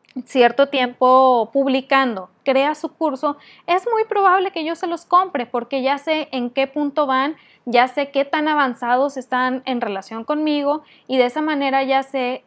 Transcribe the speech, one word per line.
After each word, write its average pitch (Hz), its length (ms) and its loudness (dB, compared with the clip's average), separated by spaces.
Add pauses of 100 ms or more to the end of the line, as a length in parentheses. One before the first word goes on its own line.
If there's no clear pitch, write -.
(260)
cierto 247 420 4
tiempo 254 840 4
publicando, 262 800 0 (120)
crea 269 300 0
su 302 160 -8
curso, 294 480 -4 (300)
es 370 240 0
muy 440 140 0
probable 392 440 2
que 320 160 -6
yo 330 100 -4
se 359 120 -6
los 330 180 -6
compre 359 400 0
porque 247 380 -4
ya 277 160 0
sé 311 320 -4
en 247 180 -4
qué 269 160 0
punto 294 400 -2
van, 269 300 -2 (300)
ya 247 220 4
sé 277 220 -4
qué 277 160 0
tan 302 220 -2
avanzados 269 680 0
están 254 480 -4
en 247 140 -4
relación 220 440 -8
conmigo 302 580 -2 (260)
y 262 100 -2
de 247 80 6
esa 247 160 -2
manera 277 420 0
ya 269 180 0
sé 254 460 -6